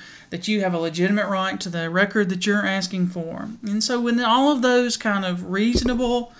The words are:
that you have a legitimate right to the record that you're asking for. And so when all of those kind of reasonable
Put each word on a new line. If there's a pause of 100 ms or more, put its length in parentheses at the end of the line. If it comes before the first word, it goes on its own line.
(300)
that
you
have
a
legitimate
right
to
the
record
that
you're
asking
for. (140)
And
so
when
all
of
those
kind
of
reasonable